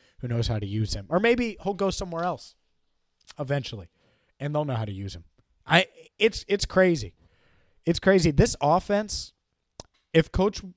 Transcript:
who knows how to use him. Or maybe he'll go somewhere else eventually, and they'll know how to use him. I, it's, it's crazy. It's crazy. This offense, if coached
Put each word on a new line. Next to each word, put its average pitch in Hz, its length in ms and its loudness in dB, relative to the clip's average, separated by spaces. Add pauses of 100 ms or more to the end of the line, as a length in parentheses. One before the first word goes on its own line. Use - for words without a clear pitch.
(200)
who 123 80 -6
knows 117 200 -2
how 110 100 -2
to 101 80 -6
use 104 280 -2
him. 98 140 -10
Or 175 120 0
maybe 233 420 0
he'll 202 120 -4
go 196 160 -2
somewhere 170 340 -6
else 170 320 -8 (840)
eventually, 131 500 -6 (520)
and 147 140 -4
they'll 151 100 0
know 139 100 -4
how 110 100 -4
to 104 80 -8
use 98 220 -8
him. 85 100 -18 (420)
I, 175 200 4 (320)
it's, 214 300 2
it's 202 160 -2
crazy. 170 500 2 (720)
It's 165 140 2
crazy. 190 300 6
This 165 300 4
offense, 196 720 0 (800)
if 160 200 4
coached 202 300 0 (140)